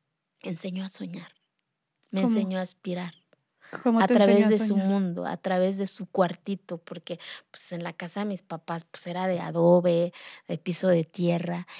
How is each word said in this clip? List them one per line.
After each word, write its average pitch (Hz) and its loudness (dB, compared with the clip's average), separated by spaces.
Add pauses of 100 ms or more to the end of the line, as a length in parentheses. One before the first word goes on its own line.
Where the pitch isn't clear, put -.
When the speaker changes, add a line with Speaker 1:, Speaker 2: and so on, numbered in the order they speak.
(420)
Speaker 1:
enseñó 185 -8
a 190 -10
soñar, 175 -14 (840)
me 190 -2
Speaker 2:
¿Cómo? 226 2
Speaker 1:
enseñó 185 -2
a 185 -4
aspirar. 180 -10 (680)
Speaker 2:
¿Cómo 226 4
Speaker 1:
A 190 6
Speaker 2:
te 240 4
Speaker 1:
través 202 8
Speaker 2:
enseñó 214 6
a - 4
Speaker 1:
de 214 4
su 220 0
Speaker 2:
soñar? 190 2
Speaker 1:
mundo, 190 0
a 175 -6
través 185 0
de 196 -4
su - -10
cuartito, 180 -2
porque, 170 -12 (320)
pues, - -14
en 170 -8
la 170 -8
casa 180 -10
de 208 -2
mis 196 -6
papás, 170 -10
pues, - -16
era 180 -4
de 175 0
adobe, 170 4 (340)
de 170 -6
piso 185 -4
de 170 4
tierra, 170 -4 (140)